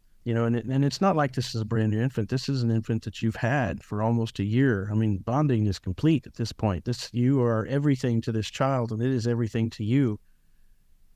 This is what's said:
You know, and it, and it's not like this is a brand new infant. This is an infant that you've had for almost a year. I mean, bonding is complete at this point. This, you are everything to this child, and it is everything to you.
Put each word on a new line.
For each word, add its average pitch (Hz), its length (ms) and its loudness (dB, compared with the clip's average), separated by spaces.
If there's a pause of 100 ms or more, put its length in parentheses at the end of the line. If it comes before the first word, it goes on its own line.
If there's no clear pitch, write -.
(240)
You 120 80 -2
know, 117 140 2
and 117 100 2
it, 117 80 -2
and 131 220 2
it's 139 160 0
not 190 140 4
like 143 180 0
this - 200 -4
is 113 60 -2
a 107 60 -2
brand 110 260 2
new 107 80 0
infant. 117 300 -2
This 131 180 -2
is 135 140 0
an 117 80 2
infant 113 340 0
that - 160 -10
you've 113 160 0
had 120 480 -2
for 104 180 -4
almost 113 360 0
a 98 60 0
year. 107 460 2
I 107 40 -2
mean, 107 240 2
bonding 120 480 2
is 98 120 -2
complete 143 480 0
at - 80 -20
this 117 160 -4
point. 95 360 -2
This, - 260 -6
you 123 300 2
are 113 240 0
everything 131 560 0
to 120 100 -4
this 110 160 -2
child, 131 420 -2
and 110 120 -4
it 131 80 0
is 120 160 0
everything 117 440 0
to - 140 -8
you. 117 340 2 (960)